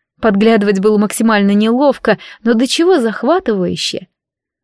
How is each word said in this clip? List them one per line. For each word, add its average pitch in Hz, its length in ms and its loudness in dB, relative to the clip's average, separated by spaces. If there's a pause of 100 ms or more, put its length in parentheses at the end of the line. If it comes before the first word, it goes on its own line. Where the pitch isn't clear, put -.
(200)
Подглядывать 208 600 2
было 214 180 2
максимально 208 540 0
неловко, 226 680 0 (240)
но 226 120 0
до 240 120 0
чего 339 320 2
захватывающе. 226 1080 -4 (560)